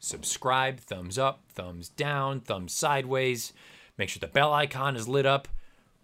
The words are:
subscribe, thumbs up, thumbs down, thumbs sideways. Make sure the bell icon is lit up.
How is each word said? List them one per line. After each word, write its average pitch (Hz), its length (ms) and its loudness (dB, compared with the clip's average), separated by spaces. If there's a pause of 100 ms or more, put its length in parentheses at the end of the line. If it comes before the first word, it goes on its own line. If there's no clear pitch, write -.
subscribe, 131 800 -2
thumbs 92 360 -10
up, 135 320 0
thumbs 90 400 -12
down, 139 520 -2
thumbs 95 340 -6
sideways. 131 800 0 (440)
Make 98 120 -2
sure - 100 -8
the - 80 -6
bell 147 260 4
icon 139 440 0
is 110 100 -6
lit 131 180 4
up. 139 220 2 (580)